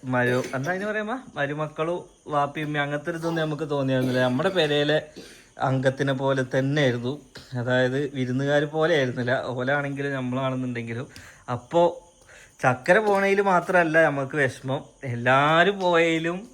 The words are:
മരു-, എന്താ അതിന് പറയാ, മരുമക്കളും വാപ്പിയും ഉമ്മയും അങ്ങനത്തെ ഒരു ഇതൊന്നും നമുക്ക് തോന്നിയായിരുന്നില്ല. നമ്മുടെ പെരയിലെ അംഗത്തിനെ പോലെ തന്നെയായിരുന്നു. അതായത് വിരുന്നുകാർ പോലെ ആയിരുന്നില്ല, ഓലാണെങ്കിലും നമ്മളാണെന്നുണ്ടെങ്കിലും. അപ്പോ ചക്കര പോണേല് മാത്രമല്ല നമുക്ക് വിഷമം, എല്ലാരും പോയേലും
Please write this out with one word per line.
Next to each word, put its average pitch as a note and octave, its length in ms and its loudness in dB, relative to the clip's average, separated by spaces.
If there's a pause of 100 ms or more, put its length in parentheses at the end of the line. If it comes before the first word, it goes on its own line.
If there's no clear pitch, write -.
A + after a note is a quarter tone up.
(140)
മരു-, B2 320 2 (120)
എന്താ C#3 160 -4
അതിന് G3 160 -6
പറയാ, G#3+ 260 -4 (220)
മരുമക്കളും D3+ 600 -4 (360)
വാപ്പിയും C#3+ 340 -2
ഉമ്മയും D3 160 -2
അങ്ങനത്തെ D3 280 -4
ഒരു E3 80 -6
ഇതൊന്നും E3 260 -2
നമുക്ക് D#3 280 -4
തോന്നിയായിരുന്നില്ല. B2+ 540 0
നമ്മുടെ C3 300 0
പെരയിലെ D3 400 2 (720)
അംഗത്തിനെ C3 540 0
പോലെ C3+ 220 0 (100)
തന്നെയായിരുന്നു. C3+ 600 0 (480)
അതായത് B2+ 380 0 (180)
വിരുന്നുകാർ C3+ 460 0 (120)
പോലെ D#3+ 240 2
ആയിരുന്നില്ല, B2 340 0 (200)
ഓലാണെങ്കിലും C#3 680 -4
നമ്മളാണെന്നുണ്ടെങ്കിലും. B2+ 880 -4 (480)
അപ്പോ E3+ 260 0 (800)
ചക്കര C#3+ 340 4 (100)
പോണേല് G3 460 2
മാത്രമല്ല E3+ 440 2 (120)
നമുക്ക് C#3 340 -4
വിഷമം, C3 380 -4 (320)
എല്ലാരും D3 720 4
പോയേലും E3+ 520 2 (160)